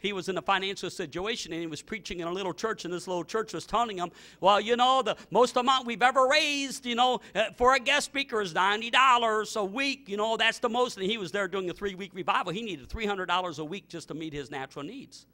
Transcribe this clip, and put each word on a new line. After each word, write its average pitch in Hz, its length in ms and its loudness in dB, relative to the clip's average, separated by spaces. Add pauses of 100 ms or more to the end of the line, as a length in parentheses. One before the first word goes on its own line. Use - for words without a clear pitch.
he 202 120 -2
was 190 160 -6
in 180 100 -2
a 165 40 -6
financial 190 480 0
situation, 180 600 -6
and 170 80 -4
he 170 60 -6
was 156 160 -10
preaching 196 380 -10
in 170 60 -4
a 170 60 -4
little 185 200 -4
church, - 320 -4
and 175 80 -6
this 170 140 -6
little 180 180 -2
church 220 280 -4
was 160 140 -8
telling 214 320 -2
him, 175 120 -4 (300)
"Well, 196 200 6
you 226 160 2
know, 254 260 4
the 208 140 0 (140)
most 240 260 4
amount 254 300 2
we've 233 160 -2
ever 262 240 6
raised, 285 600 0
you 240 80 -2
know, 247 260 4 (140)
uh, - 120 2 (100)
for 247 180 6
a 269 60 2
guest 269 260 0
speaker 269 340 -4
is 180 140 -4
ninety 208 360 2
dollars 233 680 4
a 208 80 0
week, 262 440 -4
you 196 80 -4
know, 226 200 0
that's 220 220 2
the 240 100 0
most." 247 280 0
And 190 100 -4
he 226 120 0
was 175 140 -6
there 196 160 0
doing 185 220 -4
a 156 40 -6
three-week 196 400 -8
revival. 190 380 -2
He 214 100 -4
needed 160 260 -10
three 220 180 -6
hundred 190 200 -2
dollars 175 320 -2
a 156 60 -6
week 175 240 -10
just 170 200 -14
to 160 60 -10
meet 160 180 -8
his 139 180 -10
natural 139 340 -10
needs. - 500 -16